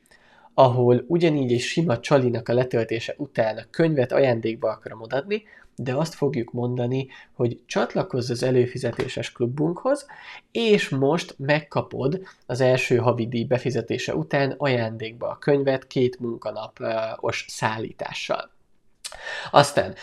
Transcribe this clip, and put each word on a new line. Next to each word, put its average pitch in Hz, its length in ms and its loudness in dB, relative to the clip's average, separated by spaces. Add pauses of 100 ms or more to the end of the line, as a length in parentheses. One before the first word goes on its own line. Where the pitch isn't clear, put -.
(540)
ahol 123 540 6
ugyanígy 151 440 2
egy 120 80 2
sima 165 400 0
csalinak 123 500 2
a 117 40 2
letöltése 120 640 0
után 113 400 -2
a 110 120 -14
könyvet 156 420 2
ajándékba 117 580 2
akarom 107 320 -10
odaadni, 196 420 -4 (340)
de 123 180 -4
azt 160 180 -2
fogjuk 135 380 -2
mondani, 123 560 -2 (260)
hogy 123 320 -2
csatlakozz 147 640 -2
az 120 140 -4
előfizetéses 123 880 0
klubunkhoz, 156 760 -2 (460)
és 220 380 2
most 143 480 0
megkapod 139 840 -2 (240)
az 123 160 -2
első 127 340 4
havidíj 117 480 2
befizetése - 720 -2
után 143 420 0
ajándékba 113 720 -2
a - 100 -8
könyvet 139 500 2
két 127 320 0
munkanap, 110 600 -8
ö, 117 140 -4 (220)
os - 320 -4
szállítással. - 1080 -6 (1000)
Aztán 98 500 4